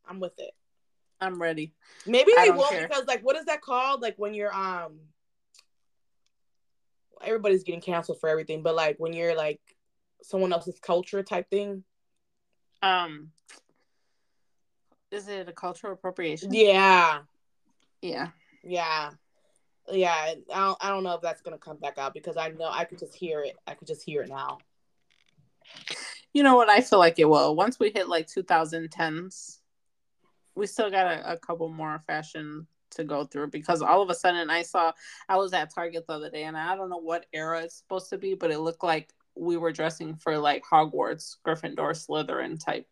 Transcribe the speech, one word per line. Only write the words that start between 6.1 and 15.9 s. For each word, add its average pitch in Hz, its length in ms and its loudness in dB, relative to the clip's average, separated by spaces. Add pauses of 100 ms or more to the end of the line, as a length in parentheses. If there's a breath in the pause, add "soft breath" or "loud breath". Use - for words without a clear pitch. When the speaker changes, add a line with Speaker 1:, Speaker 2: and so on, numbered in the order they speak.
Speaker 1:
everybody's 208 380 2
getting 170 180 -8
canceled 170 400 -4
for 165 80 -2
everything, 160 340 -2
but, 160 120 0
like, 156 240 0
when 165 140 -4
you're, 170 240 -2
like, 151 240 -4 (600)
someone 190 300 -2
else's 170 280 -6
culture 185 420 -2
type 190 260 -6
thing. 202 360 -4 (960)
Speaker 2:
Um, 165 480 -2 (1800)
is 202 160 -10
it 190 200 -10
a 170 40 -18
cultural 185 400 -10